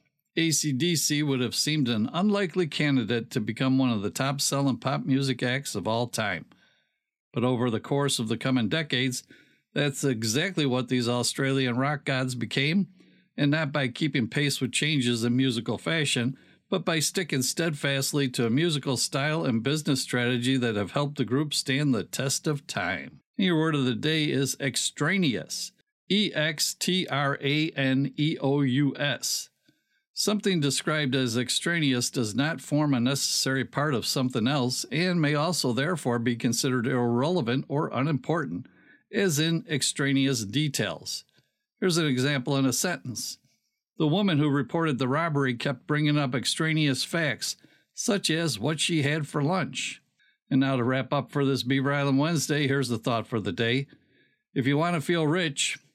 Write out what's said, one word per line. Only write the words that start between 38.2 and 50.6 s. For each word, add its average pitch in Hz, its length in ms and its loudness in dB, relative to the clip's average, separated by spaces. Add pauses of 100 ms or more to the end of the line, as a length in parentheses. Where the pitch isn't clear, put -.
as 190 280 2
in 165 300 2
extraneous 135 760 2
details. 107 800 -2 (560)
Here's 180 180 2
an 165 80 2
example 139 520 0
in 135 100 4
a 123 60 2
sentence. - 680 -6 (580)
The 156 80 2
woman 180 320 2
who 151 120 2
reported 143 500 0
the 131 80 0
robbery 143 480 0
kept 127 320 -6
bringing 147 320 2
up 135 160 -2
extraneous 151 680 0
facts, 151 520 -4 (400)
such 202 340 -2
as 160 300 -2
what 151 200 -2
she 165 220 0
had 147 260 -2
for 147 140 -4
lunch. 143 640 -4 (480)
And 135 80 4
now 135 160 2